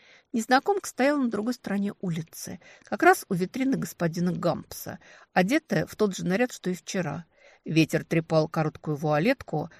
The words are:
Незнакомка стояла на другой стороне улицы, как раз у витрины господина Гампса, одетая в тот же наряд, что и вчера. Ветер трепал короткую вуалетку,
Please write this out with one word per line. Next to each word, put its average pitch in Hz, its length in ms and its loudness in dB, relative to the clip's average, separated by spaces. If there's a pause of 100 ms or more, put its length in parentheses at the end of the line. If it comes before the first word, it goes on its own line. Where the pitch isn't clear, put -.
(340)
Незнакомка 262 520 2
стояла 285 360 2
на 240 80 0
другой 220 240 -4
стороне 202 460 -4
улицы, 175 600 -8 (240)
как - 180 -4
раз 359 280 6
у 196 40 0
витрины 220 440 -2
господина 170 520 -2
Гампса, 165 680 -4 (340)
одетая 185 540 2
в - 100 -16
тот 202 180 0
же 170 120 -6
наряд, 208 260 0
что - 160 -8
и 185 60 -2
вчера. 175 500 -6 (400)
Ветер 160 400 2
трепал 160 440 2
короткую 151 500 -4
вуалетку, 156 800 0